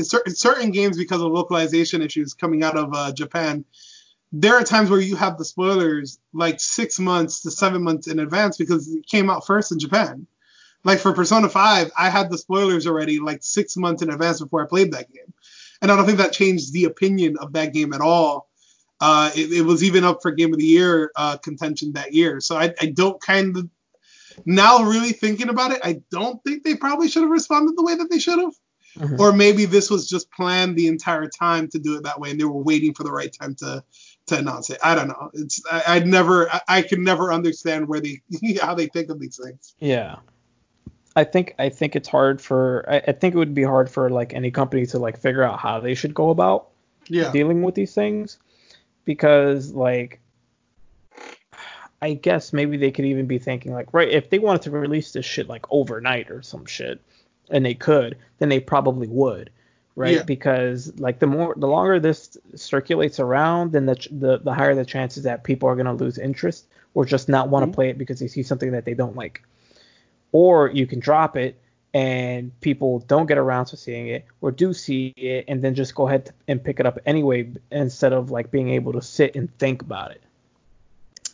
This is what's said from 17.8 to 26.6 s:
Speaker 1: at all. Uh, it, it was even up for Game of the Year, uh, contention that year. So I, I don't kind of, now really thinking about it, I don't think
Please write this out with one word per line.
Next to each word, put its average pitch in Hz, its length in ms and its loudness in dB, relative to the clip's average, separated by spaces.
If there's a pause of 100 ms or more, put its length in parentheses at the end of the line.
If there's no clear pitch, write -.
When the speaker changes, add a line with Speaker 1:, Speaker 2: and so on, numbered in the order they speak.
Speaker 1:
at 139 80 -6
all. 156 460 2 (520)
Uh, 151 360 6
it, 156 160 0
it 170 100 2
was 165 220 4
even 185 180 4
up 175 200 2
for 170 100 -2
Game 160 200 2
of 156 60 0
the 151 60 0
Year, 165 500 4
uh, 147 220 -2
contention 151 560 -8
that 139 200 -10
year. 156 280 2
So 165 160 -4
I, 170 240 0
I 160 60 0
don't 185 340 0
kind 190 360 0
of, 180 120 -6 (760)
now 208 400 8
really 226 280 0
thinking 214 360 -2
about 247 220 0
it, 262 140 -2
I 165 160 -4 (100)
don't 226 320 -6
think 294 220 -6